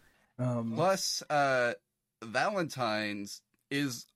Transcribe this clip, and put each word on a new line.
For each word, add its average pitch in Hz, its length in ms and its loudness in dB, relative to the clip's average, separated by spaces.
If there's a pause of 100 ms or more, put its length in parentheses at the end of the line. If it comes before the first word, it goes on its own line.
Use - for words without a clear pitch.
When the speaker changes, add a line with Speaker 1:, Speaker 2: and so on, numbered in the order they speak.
(380)
Speaker 1:
Um, 120 360 0
Speaker 2:
Plus, 185 560 0
uh, 135 420 4 (520)
Valentine's 113 1200 -2 (280)
is 139 460 -2